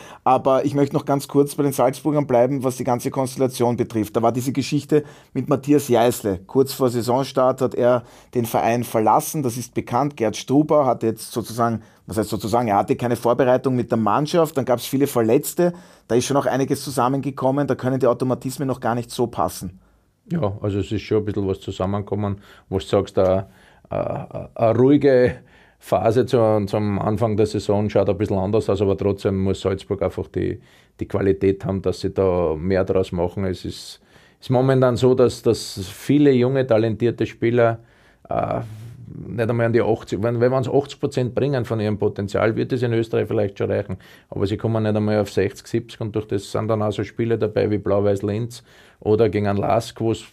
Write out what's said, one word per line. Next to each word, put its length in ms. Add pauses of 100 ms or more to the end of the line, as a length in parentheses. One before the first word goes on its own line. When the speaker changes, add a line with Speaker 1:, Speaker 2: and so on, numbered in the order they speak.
(240)
Speaker 1:
Aber 420
ich 100
möchte 200
noch 100
ganz 220
kurz 280
bei 80
den 100
Salzburgern 540
bleiben, 360
was 140
die 60
ganze 260
Konstellation 640
betrifft. 400
Da 60
war 100
diese 200
Geschichte 520 (300)
mit 160
Matthias 380
Jeißle. 580
Kurz 260
vor 200
Saisonstart 680
hat 120
er 300 (320)
den 100
Verein 380
verlassen. 580
Das 160
ist 160
bekannt. 420
Gerd 220
Struber 480
hatte 220
jetzt 240
sozusagen, 500 (240)
was 140
heißt 100
sozusagen, 380
er 100
hatte 180
keine 200
Vorbereitung 600
mit 140
der 80
Mannschaft. 600
Dann 80
gab's 200
viele 220
Verletzte. 640 (340)
Da 60
ist 120
schon 100
noch 100
einiges 380
zusammengekommen. 840
Da 80
können 260
die 80
Automatismen 600
noch 120
gar 140
nicht 160
so 160
passen. 540 (520)
Speaker 2:
Ja, 300
also 180
es 120
ist 100
schon 180
ein 60
bisschen 220
was 140
zusammengekommen, 800 (280)
wo 80
du 80
sagst, 320
da, 320 (400)
äh, 60
eine 840
ruhige 580 (420)
Phase 480
zu, 400
zum 320
Anfang 400
der 80
Saison 460
schaut 180
ein 80
bisschen 220
anders 320
aus, 100
aber 160
trotzdem 460
muss 180
Salzburg 400
einfach 280
die, 300 (400)
die 80
Qualität 560
haben, 200
dass 160
sie 120
da 460
mehr 280
draus 260
machen. 340
Es 200
ist, 360 (400)
ist 80
momentan 460
so, 180
dass, 300
dass 360 (140)
viele 380
junge, 340
talentierte 640
Spieler, 520 (500)
äh, 320 (680)
nicht 220
einmal 180
an 60
die 100
achtzig, 400
wenn, 180
wenn 100
wir 60
uns 100
achtzig 320
Prozent 360
bringen 280
von 160
ihrem 200
Potenzial, 560
wird 180
es 80
in 100
Österreich 360
vielleicht 320
schon 120
reichen. 260 (320)
Aber 180
sie 100
kommen 260
nicht 120
einmal 240
auf 120
sechzig, 360
siebzig 340
und 140
durch 120
das 240
sind 160
dann 140
auch 100
so 120
Spiele 340
dabei 320
wie 80
Blau-Weiß 460
Linz 400 (360)
oder 300
gegen 180
einen 120
lask, 420
wo's, 320